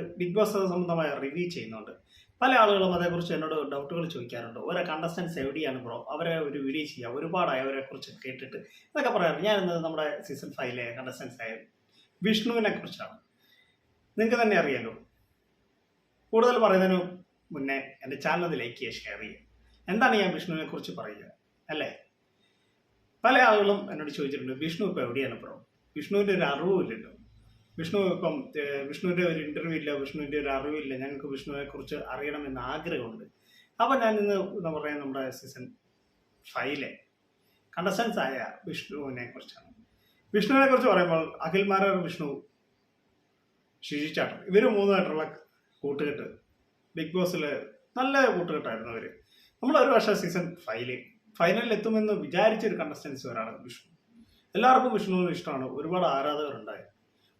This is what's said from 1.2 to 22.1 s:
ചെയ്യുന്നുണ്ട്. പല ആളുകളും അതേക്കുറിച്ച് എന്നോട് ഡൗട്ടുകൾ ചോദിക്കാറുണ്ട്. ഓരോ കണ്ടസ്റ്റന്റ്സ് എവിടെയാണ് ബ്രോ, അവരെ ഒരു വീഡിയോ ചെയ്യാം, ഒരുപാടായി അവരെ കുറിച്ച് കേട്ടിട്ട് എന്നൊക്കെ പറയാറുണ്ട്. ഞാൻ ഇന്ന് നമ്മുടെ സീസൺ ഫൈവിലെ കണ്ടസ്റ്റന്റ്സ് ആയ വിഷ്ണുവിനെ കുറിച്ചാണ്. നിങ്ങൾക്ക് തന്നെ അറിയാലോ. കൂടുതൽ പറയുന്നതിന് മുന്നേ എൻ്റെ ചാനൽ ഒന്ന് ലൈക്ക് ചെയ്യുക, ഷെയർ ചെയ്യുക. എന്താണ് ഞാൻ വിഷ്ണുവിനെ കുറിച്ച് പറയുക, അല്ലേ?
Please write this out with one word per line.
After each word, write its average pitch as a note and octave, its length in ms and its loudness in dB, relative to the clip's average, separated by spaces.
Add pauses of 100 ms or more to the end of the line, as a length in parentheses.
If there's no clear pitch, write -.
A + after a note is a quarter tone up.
ചെയ്യുന്നുണ്ട്. A2 420 -12 (480)
പല B3+ 120 4
ആളുകളും G3+ 420 6
അതേക്കുറിച്ച് E3+ 400 0
എന്നോട് D#3 200 -2 (160)
ഡൗട്ടുകൾ C#3+ 380 -4
ചോദിക്കാറുണ്ട്. A#2+ 520 -10
ഓരോ F3 220 -2
കണ്ടസ്റ്റന്റ്സ് E3 560 -4
എവിടെയാണ് C#3 460 -4
ബ്രോ, A#2+ 120 -8 (140)
അവരെ E3 280 -2
ഒരു D3 200 -4
വീഡിയോ C#3 280 -2
ചെയ്യാം, B2 300 -10
ഒരുപാടായി D#3+ 440 0
അവരെ C3+ 200 -2
കുറിച്ച് C3+ 300 -12 (160)
കേട്ടിട്ട് B2+ 300 -12
എന്നൊക്കെ - 600 -4
പറയാറുണ്ട്. E3 280 2
ഞാൻ G#3+ 140 4
ഇന്ന് F3+ 240 0
നമ്മുടെ D#3 380 -4
സീസൺ C#3 300 -12
ഫൈവിലെ B2 340 -6 (120)
കണ്ടസ്റ്റന്റ്സ് B2+ 440 -12
ആയ A2+ 140 -8 (680)
വിഷ്ണുവിനെ A3 480 2
കുറിച്ചാണ്. - 460 -10 (1000)
നിങ്ങൾക്ക് A3+ 260 2
തന്നെ G#3 140 4
അറിയാലോ. B2+ 360 0 (1400)
കൂടുതൽ A#3+ 260 6
പറയുന്നതിന് F#3+ 420 6 (520)
മുന്നേ C3+ 280 -2 (220)
എൻ്റെ C3+ 140 -10
ചാനൽ E3 280 0
ഒന്ന് D3+ 160 -2
ലൈക്ക് A#2+ 180 -8
ചെയ്യുക, A#2 220 -8
ഷെയർ G#2 200 -10
ചെയ്യുക. A2 200 -14 (480)
എന്താണ് A3+ 280 4
ഞാൻ F#3+ 180 4
വിഷ്ണുവിനെ D#3 340 -6
കുറിച്ച് D#3 240 -10
പറയുക, G#2+ 320 -12 (440)
അല്ലേ? D3+ 220 -4 (1300)